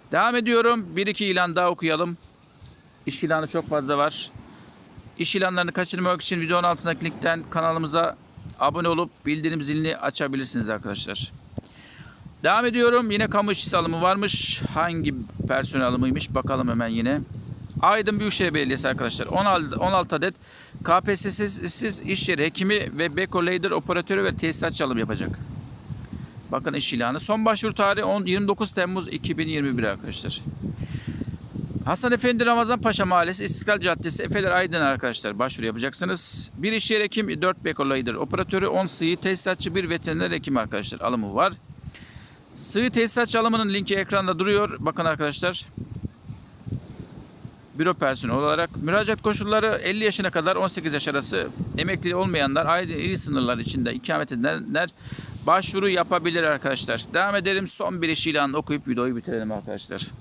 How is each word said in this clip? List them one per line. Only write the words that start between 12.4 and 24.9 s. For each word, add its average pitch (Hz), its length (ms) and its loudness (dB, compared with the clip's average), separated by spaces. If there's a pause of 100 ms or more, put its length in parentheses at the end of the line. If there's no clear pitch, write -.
Devam 208 240 4
ediyorum. 240 440 4
Yine 208 200 2
kamu 208 220 2
işçisi - 240 -2
alımı 165 260 0
varmış. 196 600 2 (120)
Hangi 160 400 0 (340)
personel 131 380 0
alımıymış? 127 480 0
Bakalım 131 340 0
hemen 117 200 0
yine. 117 320 0 (600)
Aydın 208 400 4
Büyükşehir 190 340 2
Belediyesi 135 340 2
arkadaşlar. 131 380 -2
On 190 180 2
altı, 180 360 2
on 180 120 2
altı 185 240 2
adet 180 180 0 (500)
K 175 160 6
P 202 160 0
S 196 140 -2
S'siz - 680 -2
iş - 280 -2
yeri 156 160 2
hekimi 185 540 0
ve 156 180 0
beko 180 300 0
lader 180 240 0
operatörü 175 540 0
ve 180 120 0
tesisatçı 160 480 0
alım 127 140 0